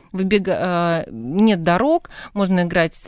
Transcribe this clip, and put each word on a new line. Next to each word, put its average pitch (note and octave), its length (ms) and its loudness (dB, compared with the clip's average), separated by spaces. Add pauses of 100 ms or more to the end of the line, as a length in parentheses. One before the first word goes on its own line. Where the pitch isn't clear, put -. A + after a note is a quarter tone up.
(140)
выбега-, F#3+ 460 0
а, E3+ 520 0
нет E3+ 520 0
дорог, A3+ 460 2 (240)
можно F#3+ 300 2
играть, E3+ 440 0